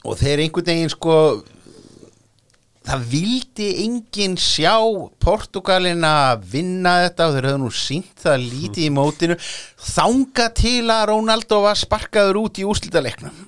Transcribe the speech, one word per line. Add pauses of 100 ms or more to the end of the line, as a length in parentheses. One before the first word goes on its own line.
og
þeir
einhvern
veginn,
sko, (1700)
það
vildi (100)
enginn
sjá (420)
Portúgalina (260)
vinna (100)
þetta
og
þeir
höfðu
nú
sýnt
það
lítið
í
mótinu, (440)
þangað
til (100)
að
Ronaldo
var
sparkaður
út
í
úrslitaleiknum. (140)